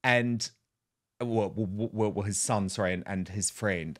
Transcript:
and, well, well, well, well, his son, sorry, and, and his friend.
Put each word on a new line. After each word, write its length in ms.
and, 460
well, 360
well, 380
well, 180
well, 140
his 140
son, 280
sorry, 260
and, 120
and 240
his 220
friend. 480